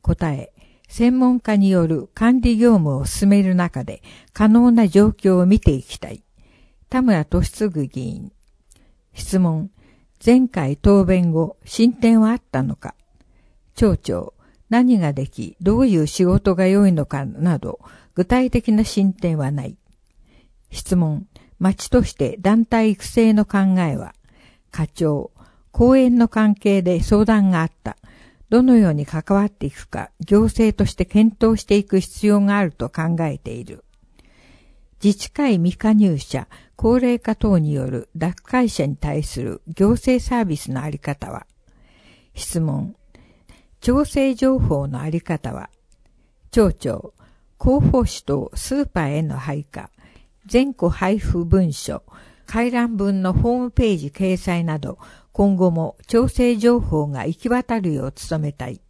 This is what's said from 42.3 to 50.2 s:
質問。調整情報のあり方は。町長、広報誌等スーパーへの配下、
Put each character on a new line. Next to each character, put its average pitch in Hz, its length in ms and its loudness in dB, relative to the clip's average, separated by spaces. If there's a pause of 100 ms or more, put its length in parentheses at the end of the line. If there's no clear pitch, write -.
質 - 260 -8
問。 151 340 -6 (840)
調 269 240 0
整 269 300 -2
情 262 240 0
報 139 280 -2
の 135 140 -10
あ 151 80 -8
り 165 140 -4
方 143 300 -8
は。 - 180 -14 (800)
町 202 240 2
長、 - 400 -10 (440)
広 269 300 2
報 247 160 2
誌 - 200 -8
等 139 300 -4
ス - 220 -8
ー 285 100 -2
パ 175 160 -6
ー 143 140 -4
へ 160 60 -2
の 143 140 -6
配 143 280 -10
下、 - 260 -18 (560)